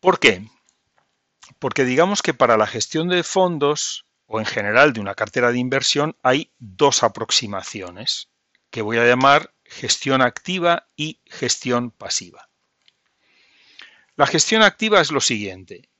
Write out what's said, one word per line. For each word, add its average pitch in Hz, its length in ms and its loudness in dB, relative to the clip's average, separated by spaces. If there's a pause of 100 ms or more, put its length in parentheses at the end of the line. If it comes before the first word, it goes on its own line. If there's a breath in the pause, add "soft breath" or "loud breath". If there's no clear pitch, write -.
¿Por 143 180 2
qué? 104 260 2 (1120)
Porque 131 260 -2
digamos 165 360 2
que 160 120 -2
para 117 240 4
la 104 100 2
gestión 156 400 -4
de 180 160 0
fondos, 156 840 -2 (200)
o 110 160 -6
en 110 40 -4
general 117 460 2
de 113 80 -6
una 98 160 -8
cartera 120 380 -2
de 123 60 -2
inversión, 135 640 -2
hay 135 360 0
dos 113 440 0
aproximaciones, 101 1200 -6 (420)
que 117 120 -8
voy 110 160 -2
a 117 80 2
llamar 135 480 4 (100)
gestión - 580 -2
activa 170 680 -2 (100)
y 151 280 -10
gestión 120 680 -4
pasiva. - 580 -12 (1700 soft breath)
La 147 80 4
gestión 220 380 2
activa 208 360 2
es 151 120 0
lo 139 100 0
siguiente. 95 680 -8 (100)